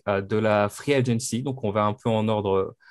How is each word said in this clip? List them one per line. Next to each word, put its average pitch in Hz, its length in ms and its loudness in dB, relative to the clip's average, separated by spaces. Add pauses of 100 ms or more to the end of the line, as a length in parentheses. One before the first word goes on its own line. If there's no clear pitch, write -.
euh, 101 140 2
de 101 160 -2
la 104 320 4
free - 260 -2
agency. 120 480 0
Donc 131 220 -6
on 104 80 -2
va 104 140 2
un 104 80 0
peu - 140 -6
en 110 200 0
ordre 98 480 0 (140)